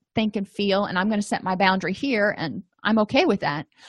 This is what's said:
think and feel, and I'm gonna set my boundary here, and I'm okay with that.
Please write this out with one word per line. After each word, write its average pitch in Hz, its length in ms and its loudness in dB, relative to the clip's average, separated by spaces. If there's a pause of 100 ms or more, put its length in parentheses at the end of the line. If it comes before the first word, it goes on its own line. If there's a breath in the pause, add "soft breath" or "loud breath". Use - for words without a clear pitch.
(160)
think 220 200 0
and 196 120 -4
feel, 202 380 0
and 185 120 -4
I'm 190 120 0
gonna 208 120 0
set 202 220 -4
my 190 120 -2
boundary 190 380 2
here, 214 440 0
and 165 260 -6 (200)
I'm 220 160 2
okay 262 260 2
with 208 160 2
that. 151 260 -4 (220 loud breath)